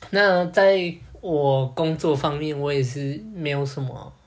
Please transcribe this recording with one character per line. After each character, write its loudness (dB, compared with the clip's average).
那 4
在 4
我 2
工 -2
作 2
方 -2
面， -4
我 -2
也 2
是 -6
没 -4
有 -2
什 -8
么 -10